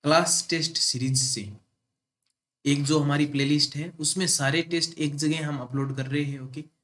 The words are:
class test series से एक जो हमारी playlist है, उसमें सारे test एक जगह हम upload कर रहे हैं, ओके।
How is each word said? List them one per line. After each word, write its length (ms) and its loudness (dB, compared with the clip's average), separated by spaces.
class 460 4
test 260 -2
series 420 0
से 340 -2
एक 200 2
जो 140 4
हमारी 280 2
playlist 500 0
है, 240 -6
उसमें 260 0
सारे 360 2
test 360 -2
एक 180 0
जगह 320 0
हम 100 -4
upload 380 -4
कर 100 -4
रहे 160 -2
हैं, 180 -6
ओके। 240 -12